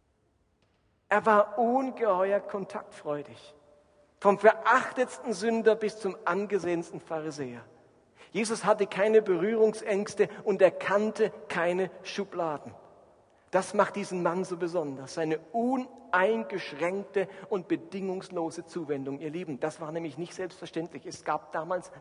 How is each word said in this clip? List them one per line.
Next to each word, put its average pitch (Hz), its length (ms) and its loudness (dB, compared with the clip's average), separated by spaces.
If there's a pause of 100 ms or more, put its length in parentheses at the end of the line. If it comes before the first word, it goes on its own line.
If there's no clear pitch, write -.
(1120)
Er 208 140 2
war 208 320 6
ungeheuer 220 800 2
kontaktfreudig. 151 1120 -8 (680)
Vom 196 200 6
verachtetsten 240 960 4
Sünder 220 420 4
bis 214 240 -4
zum 185 260 -4
angesehensten 175 760 -2
Pharisäer. 143 600 -8 (720)
Jesus 208 340 -2
hatte 202 220 4
keine 214 340 6
Berührungsängste 208 1080 2 (160)
und 196 200 2
er 175 80 10
kannte 214 600 0 (180)
keine 180 420 0 (100)
Schubladen. 165 720 -6 (800)
Das 185 220 2
macht 202 200 4
diesen 185 280 -4
Mann 175 200 2
so 180 140 -6
besonders, 151 560 -4
seine 160 240 0 (140)
uneingeschränkte 202 1800 -2 (220)
und 185 180 -4
bedingungslose 180 1000 -6
Zuwendung. 139 540 -6
Ihr 156 100 -8
Lieben, 156 300 -8
das 156 200 -4
war 156 120 -8
nämlich 165 260 -8
nicht 170 160 -10
selbstverständlich. 170 720 -10
Es - 180 -14
gab 151 280 -4
damals 175 500 -6